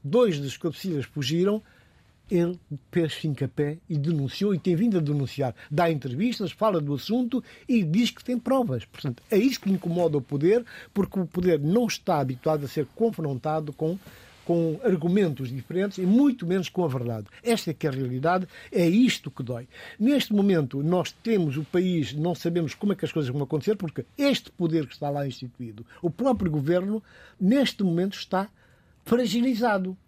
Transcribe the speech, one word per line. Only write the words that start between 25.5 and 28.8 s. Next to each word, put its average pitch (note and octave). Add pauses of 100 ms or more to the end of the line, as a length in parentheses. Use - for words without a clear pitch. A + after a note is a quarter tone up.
o E3+
próprio G3
governo, F3+ (380)
neste A3+
momento F3+
está G3 (520)